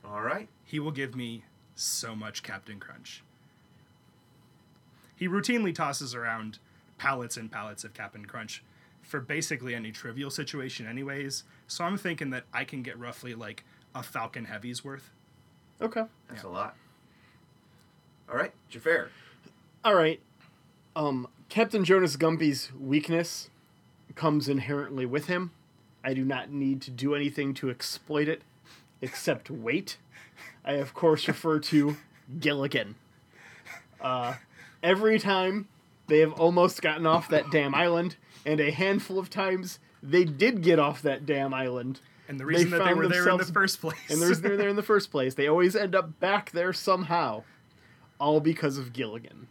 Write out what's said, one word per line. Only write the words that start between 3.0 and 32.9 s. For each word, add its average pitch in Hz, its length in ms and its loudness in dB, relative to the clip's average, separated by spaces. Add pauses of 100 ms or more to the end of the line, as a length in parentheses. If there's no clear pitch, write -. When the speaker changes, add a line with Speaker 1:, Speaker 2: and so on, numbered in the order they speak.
Speaker 2:
He 185 120 -4
routinely 202 480 0
tosses 139 400 -4
around 113 440 -8 (380)
pallets 127 400 -4
and 110 140 -14
pallets 104 320 -12
of 107 100 -16
Captain 104 320 -14
Crunch 110 380 -14 (380)
for - 180 -8
basically 127 560 -6
any 113 160 -10
trivial 123 380 -10
situation 131 580 -10
anyways, 139 560 -8 (240)
so - 160 -6
I'm 190 140 -2
thinking 165 340 -6
that 127 220 -8
I 123 100 -4
can 135 200 -10
get 127 140 -12
roughly, 120 360 -12
like, 110 300 -14 (320)
a 120 80 -10
Falcon 113 420 -8
Heavy's 117 380 -10
worth. 139 260 -16 (720)
Speaker 3:
Okay. 226 220 -4 (240)
Speaker 1:
That's 107 160 -16
Speaker 2:
Yeah. 95 60 -14
Speaker 1:
a - 20 -12
lot. 90 240 -6 (1500)
All 120 60 -8
right, - 180 -2 (160)
Jafar. - 400 0 (720)
Speaker 3:
All 214 120 6
right. 160 260 4 (720)
Um, 139 320 0 (200)
Captain 214 360 0
Jonas 180 340 6
Gumby's 156 560 2
weakness 151 760 -2 (680)
comes 147 320 2
inherently 139 580 -4
with 143 220 -4
him. 180 240 -4 (520)
I 131 100 -2
do 131 100 -2
not 131 280 -4
need 135 320 -2
to 135 80 -14
do 135 240 -2
anything 143 400 -2
to 131 140 -4
exploit 147 580 -4
it, 160 160 -4 (580)
except - 480 -4
wait. 135 480 -6 (680)
I, 143 100 -4
of 143 200 -4
course, 156 340 4
refer 156 320 0
to 147 380 2 (420)
Gilligan. 135 560 -2 (1040)